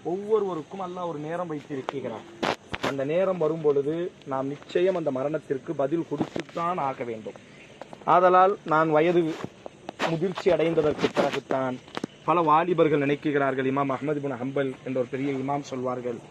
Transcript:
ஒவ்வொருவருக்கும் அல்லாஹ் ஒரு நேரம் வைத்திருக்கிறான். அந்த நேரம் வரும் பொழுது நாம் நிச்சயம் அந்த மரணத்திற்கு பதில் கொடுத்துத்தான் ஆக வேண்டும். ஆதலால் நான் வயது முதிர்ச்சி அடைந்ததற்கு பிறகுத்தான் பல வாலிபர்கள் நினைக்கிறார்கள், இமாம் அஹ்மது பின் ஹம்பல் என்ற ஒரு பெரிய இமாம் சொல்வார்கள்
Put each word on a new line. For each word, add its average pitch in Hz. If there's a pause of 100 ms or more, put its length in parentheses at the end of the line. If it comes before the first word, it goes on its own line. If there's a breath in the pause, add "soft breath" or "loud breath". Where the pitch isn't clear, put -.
ஒவ்வொருவருக்கும் 196
அல்லாஹ் 180
ஒரு 151
நேரம் 170
வைத்திருக்கிறான். 131 (560)
அந்த 135
நேரம் 185
வரும் 160
பொழுது 143 (320)
நாம் 135
நிச்சயம் 180
அந்த 156
மரணத்திற்கு 143
பதில் 143
கொடுத்துத்தான் 170
ஆக 135
வேண்டும். 110 (680 loud breath)
ஆதலால் 185 (120)
நான் 160
வயது 165 (840)
முதிர்ச்சி 175
அடைந்ததற்கு 156
பிறகுத்தான் 131 (480)
பல 160
வாலிபர்கள் 160
நினைக்கிறார்கள், 139
இமாம் 139
அஹ்மது 143
பின் 135
ஹம்பல் 135 (140)
என்ற 131
ஒரு 120
பெரிய 139
இமாம் 139
சொல்வார்கள் 123